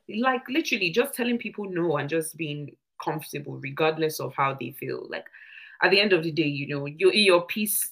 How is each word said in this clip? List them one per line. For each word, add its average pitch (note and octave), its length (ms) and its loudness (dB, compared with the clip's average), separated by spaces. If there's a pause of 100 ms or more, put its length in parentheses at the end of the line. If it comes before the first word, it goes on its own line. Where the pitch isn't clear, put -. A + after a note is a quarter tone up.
(200)
like, B3 280 0
literally B3 420 0
just A#3 240 2
telling A#3+ 220 0
people G#3 320 -8
no E3+ 300 0
and C#3 100 -2
just D#3 280 -2
being D3 380 -8 (280)
comfortable C#3+ 560 -6
regardless D#3 640 -2
of C3+ 140 -8
how C3+ 200 0
they C3+ 160 -8
feel. - 400 -8
Like, - 160 -8 (560)
at F3+ 80 6
the G3 100 6
end G#3 140 4
of E3 80 4
the E3 100 -2
day, D3+ 140 2
you C#3+ 220 -4
know, C#3+ 180 -4
your, D#3+ 260 4
your F#3+ 300 6
peace, - 500 -2